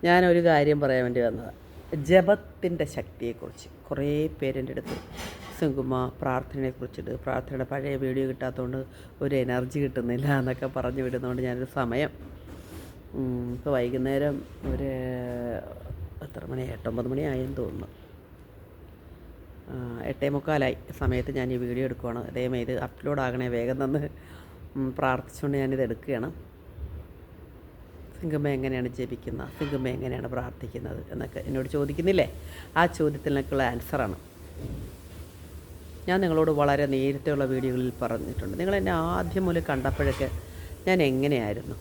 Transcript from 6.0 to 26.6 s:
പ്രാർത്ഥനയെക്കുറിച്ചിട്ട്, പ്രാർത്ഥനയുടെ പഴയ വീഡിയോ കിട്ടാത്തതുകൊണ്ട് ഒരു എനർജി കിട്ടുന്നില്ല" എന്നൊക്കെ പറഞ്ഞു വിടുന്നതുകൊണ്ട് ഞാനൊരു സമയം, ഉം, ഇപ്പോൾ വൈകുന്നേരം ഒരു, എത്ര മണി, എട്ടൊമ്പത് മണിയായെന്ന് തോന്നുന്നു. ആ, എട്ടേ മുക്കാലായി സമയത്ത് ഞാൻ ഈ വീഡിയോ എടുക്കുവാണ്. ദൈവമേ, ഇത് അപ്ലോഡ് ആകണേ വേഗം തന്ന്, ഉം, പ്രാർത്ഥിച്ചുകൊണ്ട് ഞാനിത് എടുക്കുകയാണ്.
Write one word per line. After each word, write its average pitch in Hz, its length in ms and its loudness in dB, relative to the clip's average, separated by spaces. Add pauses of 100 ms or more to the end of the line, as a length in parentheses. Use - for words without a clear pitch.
പ്രാർത്ഥനയെക്കുറിച്ചിട്ട്, 131 1000 -2
പ്രാർത്ഥനയുടെ 127 480 -2
പഴയ 139 240 -2
വീഡിയോ 131 320 0
കിട്ടാത്തതുകൊണ്ട് 131 520 -4 (420)
ഒരു 143 140 2
എനർജി 127 440 2
കിട്ടുന്നില്ല" 135 600 2
എന്നൊക്കെ 127 360 0
പറഞ്ഞു 131 280 -2
വിടുന്നതുകൊണ്ട് 127 380 -2
ഞാനൊരു 127 340 -2
സമയം, 127 360 0 (1000)
ഉം, 123 400 -2
ഇപ്പോൾ 135 180 -2
വൈകുന്നേരം 135 680 2 (260)
ഒരു, 135 280 -2 (1300)
എത്ര - 240 -10
മണി, 127 160 -4
എട്ടൊമ്പത് 120 460 -4
മണിയായെന്ന് 131 500 0
തോന്നുന്നു. 98 320 -4 (1800)
ആ, 131 40 -8 (280)
എട്ടേ 139 260 0
മുക്കാലായി 139 480 2 (220)
സമയത്ത് 127 320 2
ഞാൻ 127 220 0
ഈ 123 40 0
വീഡിയോ 123 280 0
എടുക്കുവാണ്. 120 480 -4
ദൈവമേ, 123 280 0
ഇത് 120 180 -2
അപ്ലോഡ് 143 420 -2
ആകണേ 127 260 0
വേഗം 120 360 0
തന്ന്, 139 180 2 (760)
ഉം, 135 220 -2
പ്രാർത്ഥിച്ചുകൊണ്ട് 131 600 0
ഞാനിത് 135 240 2
എടുക്കുകയാണ്. 120 460 0 (1900)